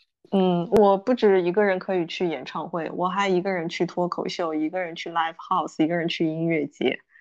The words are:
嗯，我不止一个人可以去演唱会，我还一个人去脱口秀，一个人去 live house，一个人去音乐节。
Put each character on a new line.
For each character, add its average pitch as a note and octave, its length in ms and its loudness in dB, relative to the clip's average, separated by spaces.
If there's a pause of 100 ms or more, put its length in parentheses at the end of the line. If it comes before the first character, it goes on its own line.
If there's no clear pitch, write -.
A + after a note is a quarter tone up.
(300)
嗯， F3+ 400 4
我 G3+ 260 6
不 G3 160 0
止 G3 300 4
一 F3 100 0
个 G#3 100 2
人 G3 160 2
可 F#3+ 160 -4
以 F3 120 0
去 F3+ 200 -4
演 D3 160 -4
唱 D#3 240 -8
会， E3 280 -6
我 F3 120 -2
还 G3 220 0
一 F3+ 140 2
个 G3 80 -2
人 E3+ 180 -4
去 F3 160 -4
脱 F3 240 -2
口 - 180 -6
秀， E3 280 -4
一 D#3 160 -2
个 F#3 100 -4
人 E3 140 -6
去 E3+ 160 -10
live E3 240 -2
house， D#3+ 500 -2
一 - 20 4
个 E3+ 80 0
人 E3 140 -2
去 - 160 -2
音 D#3+ 220 -2
乐 D#3 200 0
节。 - 320 -4 (220)